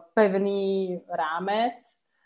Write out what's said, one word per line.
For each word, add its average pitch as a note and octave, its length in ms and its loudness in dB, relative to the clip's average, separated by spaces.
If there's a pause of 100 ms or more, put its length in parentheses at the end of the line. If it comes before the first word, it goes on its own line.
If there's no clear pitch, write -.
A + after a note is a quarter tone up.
(140)
pevný G3 960 2
rámec. F#3 640 -2 (520)